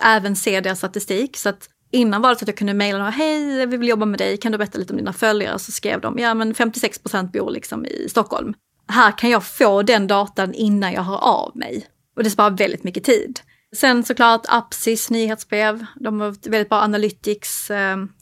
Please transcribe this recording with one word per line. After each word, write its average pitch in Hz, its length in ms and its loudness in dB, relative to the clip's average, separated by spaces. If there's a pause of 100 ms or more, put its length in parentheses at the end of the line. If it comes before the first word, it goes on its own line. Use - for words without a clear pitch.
även 208 340 2
se 190 240 0
deras 185 180 -2
statistik. 202 580 -4
Så - 120 -4
att - 200 -6 (220)
innan 226 320 2
var 254 80 6
det 240 60 2
så 226 80 -10
att 208 40 -2
jag 202 80 -4
kunde 202 180 0
mejla 202 240 0
dem, 202 140 -2
"Hej, 285 540 0
vi 247 100 -2
vill 240 120 0
jobba 214 180 2
med 202 120 -2
dig, 196 180 0
kan 220 160 -2
du 208 60 -2
berätta 208 200 -4
lite 185 140 -6
om - 40 -4
dina 196 160 -4
följare?" 208 460 0
Så - 140 -12
skrev - 280 -4
de, 226 180 -4
"Ja, 233 160 0
men 220 200 -2
femtiosex 226 440 -2
procent 185 340 -4
bor 202 180 -4
liksom - 360 -8
i - 240 -8
Stockholm." - 440 -2 (340)
Här 214 300 4
kan 240 120 2
jag 208 140 4
få 202 380 4
den 208 240 4
datan 196 480 0
innan 202 380 2
jag 185 100 -4
hör 190 220 -2
av - 320 2
mig. - 300 -8 (300)
Och 226 80 0
det 220 60 2
sparar 208 200 4
väldigt 196 340 0
mycket 185 200 -6
tid. - 360 2 (360)
Sen 247 280 4
såklart 233 440 4
Apsis - 600 0
nyhetsbrev, 220 760 -2 (140)
de 214 200 -4
har 208 80 -2
ett 202 180 -12
väldigt 214 220 0
bra 208 120 2
analytics, 208 880 -2
eh, 196 260 -2 (260)